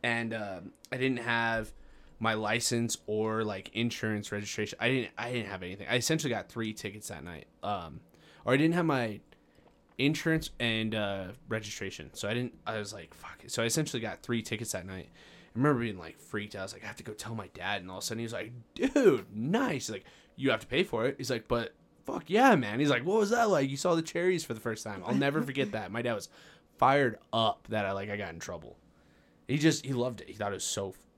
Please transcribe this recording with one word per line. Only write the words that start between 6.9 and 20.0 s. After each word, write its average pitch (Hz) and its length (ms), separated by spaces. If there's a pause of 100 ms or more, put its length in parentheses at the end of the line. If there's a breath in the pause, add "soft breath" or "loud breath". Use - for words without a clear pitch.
that 76 140
night. 82 220 (180)
Um, 90 360 (460 loud breath)
or 123 80
I 135 40
didn't 160 180
have 175 100
my 120 340 (760 soft breath)
insurance 160 520 (100)
and, 110 360
uh, 98 320 (220)
registration. 104 640
So - 160
I 110 40
didn't, 123 200 (120)
I 110 120
was 101 160
like, 87 200
"Fuck - 300
it." - 80
So 113 120
I - 20
essentially 143 360
got 101 200
three 117 200
tickets 110 320
that 92 120
night. 95 280
I - 440
remember 135 240
being, 107 160
like, 80 220
freaked 104 360
out. 98 60
I - 20
was 95 100
like, - 100
"I 107 40
have 101 100
to - 60
go 107 100
tell 113 220
my 98 180
dad." 95 280
And 92 100
all 92 60
of - 60
a - 20
sudden 113 140
he 117 60
was 113 80
like, 107 180 (240)
"Dude, 247 500 (100)
nice." 165 520
He's 113 40
like, 101 140 (320 loud breath)